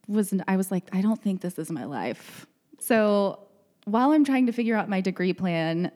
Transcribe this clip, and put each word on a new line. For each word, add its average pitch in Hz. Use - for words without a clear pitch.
was, 208
I 190
was 190
like, 185
"I 185
don't 220
think 190
this 180
is 160
my 151
life." -
So 208
while 240
I'm 302
trying 269
to 233
figure 226
out 202
my 190
degree 185
plan, 170